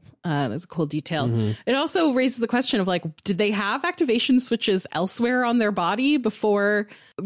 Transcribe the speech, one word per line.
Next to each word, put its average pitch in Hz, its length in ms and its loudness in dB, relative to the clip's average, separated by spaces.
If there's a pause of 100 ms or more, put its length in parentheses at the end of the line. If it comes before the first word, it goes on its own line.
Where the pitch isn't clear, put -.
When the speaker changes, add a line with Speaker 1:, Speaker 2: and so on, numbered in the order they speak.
(240)
Speaker 1:
Uh, 143 240 -2
that's 120 160 -6
a - 40 -14
cool 165 180 -4
detail. 147 420 -4
Speaker 2:
Mm-hmm. 113 240 0 (160)
Speaker 1:
It 240 80 0
also 311 380 2
raises 254 260 2
the 233 80 0
question 247 320 0
of, 185 80 0
like, 175 160 0 (220)
did 190 120 -2
they 208 140 2
have 214 340 -2
activation 254 540 2
switches 220 520 0
elsewhere 240 540 0
on 240 140 2
their 214 120 2
body 208 460 0
before 208 720 0 (380)